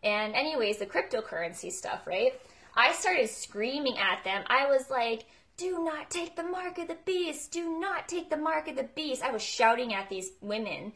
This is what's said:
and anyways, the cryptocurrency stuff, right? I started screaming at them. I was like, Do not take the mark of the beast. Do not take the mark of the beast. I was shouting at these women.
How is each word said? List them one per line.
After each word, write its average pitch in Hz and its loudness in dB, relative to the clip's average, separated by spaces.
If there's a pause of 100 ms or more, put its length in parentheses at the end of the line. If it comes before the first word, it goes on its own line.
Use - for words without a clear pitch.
and 214 0
anyways, 240 0
the 202 -2
cryptocurrency 180 -4
stuff, - -6
right? 220 4 (420)
I 254 6
started 330 4
screaming 254 -2
at 185 0
them. 190 -2
I 269 4
was 262 4
like, 233 0 (320)
Do 349 -2
not 311 -4
take 339 -4
the 339 -6
mark 359 -4
of 339 -6
the 330 -6
beast. 349 0
Do 330 -2
not 359 -2
take 339 -4
the 311 0
mark 311 0
of 294 -6
the 262 -2
beast. 294 -2
I 269 0
was 220 -2
shouting 233 4
at 196 -4
these 190 -6 (100)
women. 202 -4